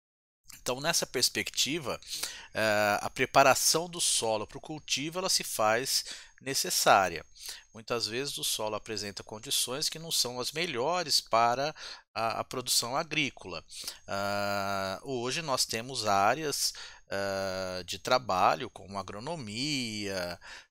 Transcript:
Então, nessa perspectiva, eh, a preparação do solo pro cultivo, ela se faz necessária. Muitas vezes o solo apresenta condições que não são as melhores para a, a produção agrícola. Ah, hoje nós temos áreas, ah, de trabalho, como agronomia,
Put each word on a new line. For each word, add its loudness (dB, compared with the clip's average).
Então, -2
nessa 0
perspectiva, 0
eh, 4
a -4
preparação 4
do -6
solo 2
pro -14
cultivo, -6
ela -2
se 2
faz 2
necessária. 4
Muitas -4
vezes -4
o -4
solo -2
apresenta -8
condições -2
que -4
não -10
são 0
as -2
melhores 0
para 4
a, -2
a -4
produção -2
agrícola. -4
Ah, -2
hoje -4
nós 0
temos -6
áreas, 2
ah, -2
de -8
trabalho, 2
como -12
agronomia, -4